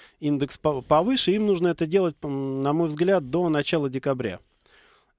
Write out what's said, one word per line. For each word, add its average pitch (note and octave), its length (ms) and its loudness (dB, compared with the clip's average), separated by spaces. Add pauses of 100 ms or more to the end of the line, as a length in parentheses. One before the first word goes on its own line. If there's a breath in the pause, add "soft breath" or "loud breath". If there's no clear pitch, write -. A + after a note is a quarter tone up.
(200 loud breath)
индекс C#3+ 380 -2
по-, C#3 240 -2
повыше, F3+ 500 2
им G#3+ 140 0
нужно F3+ 220 2
это E3 180 -2
делать, F3 360 0
м, C3+ 400 -4
на C#3+ 120 2
мой E3 140 0
взгляд, D#3 420 0
до F3 200 0
начала D3 400 0
декабря. B2+ 500 -4 (800 soft breath)